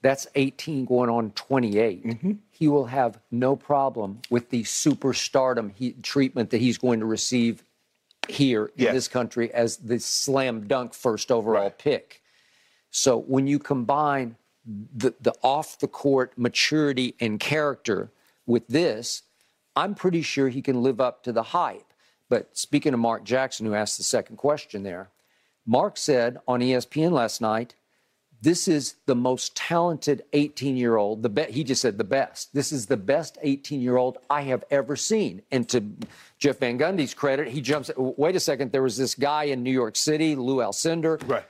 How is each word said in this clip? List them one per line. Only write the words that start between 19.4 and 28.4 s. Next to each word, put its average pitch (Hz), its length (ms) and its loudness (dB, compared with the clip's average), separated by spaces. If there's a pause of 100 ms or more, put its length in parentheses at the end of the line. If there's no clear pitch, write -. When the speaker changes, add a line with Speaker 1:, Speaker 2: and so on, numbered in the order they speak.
Speaker 1:
I'm 185 200 -2
pretty 175 260 0
sure 135 280 0
he 123 120 -6
can 127 220 0
live 131 180 2
up 123 220 -2
to 123 80 -6
the 113 120 0
hype. 135 480 -4 (380)
But - 260 0
speaking 147 380 0
of 120 60 0
Mark 117 240 0
Jackson, 127 420 -2
who 107 80 0
asked 104 240 -2
the - 60 -8
second 113 320 -2
question 143 480 -2
there, 95 260 -10 (560)
Mark 156 320 2
said 123 400 2 (100)
on 123 140 0
E 127 140 2
S 123 100 0
P - 180 -4
N 175 100 4
last 120 280 0
night, 113 320 -2 (680)